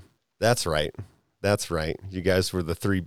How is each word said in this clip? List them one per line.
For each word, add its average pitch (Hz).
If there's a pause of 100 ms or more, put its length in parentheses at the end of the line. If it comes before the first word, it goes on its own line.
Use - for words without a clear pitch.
(400)
That's 113
right. 78 (480)
That's 101
right. 80 (100)
You 92
guys 92
were 90
the 80
three, 98